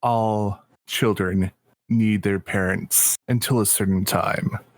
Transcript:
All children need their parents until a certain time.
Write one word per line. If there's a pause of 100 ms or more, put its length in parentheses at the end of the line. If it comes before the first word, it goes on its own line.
All (260)
children (360)
need
their
parents (120)
until
a
certain
time. (200)